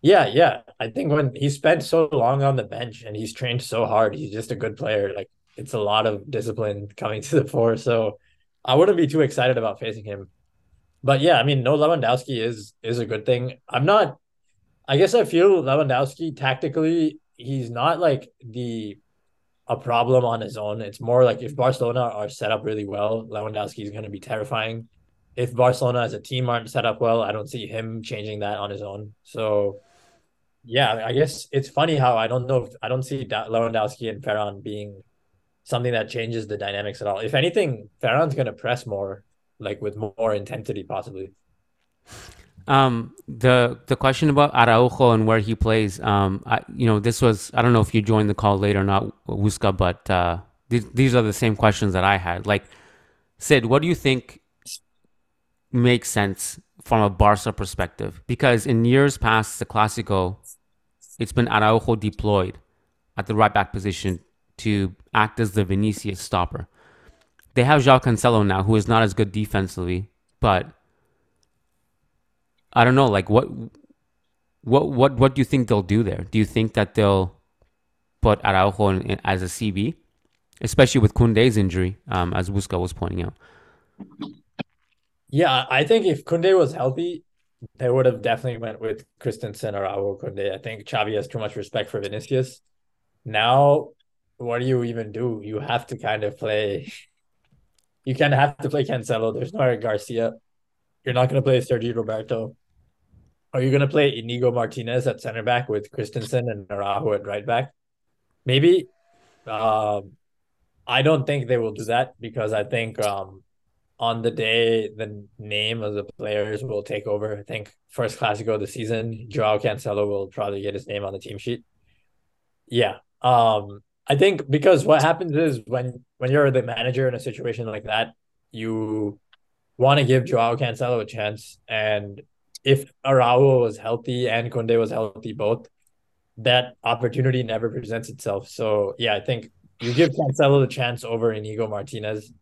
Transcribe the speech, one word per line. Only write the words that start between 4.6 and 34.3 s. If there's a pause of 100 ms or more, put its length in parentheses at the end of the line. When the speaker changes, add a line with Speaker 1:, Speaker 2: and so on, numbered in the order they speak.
Speaker 1:
player.
Like, (280)
it's
a
lot
of
discipline
coming
<laughs>
to
the
fore.
So (460)
I
wouldn't
be
too
excited
about
facing
him. (760)
But
yeah,
I
mean,
no
Lewandowski
is,
is
a
good
thing.
I'm
not, (680)
I
guess
I
feel
Lewandowski
tactically, (160)
he's
not,
like, (120)
the, (680)
a
problem
on
his
own.
It's
more
like
if
Barcelona
are
set
up
really
well,
Lewandowski
is
gonna
be
terrifying. (460)
If
Barcelona
as
a
team
aren't
set
up
well,
I
don't
see
him
changing
that
on
his
own. (100)
So, (840)
yeah,
I
guess
it's
funny
how
I
don't
know
if,
I
don't
see
Da-,
Lewandowski
and
Ferran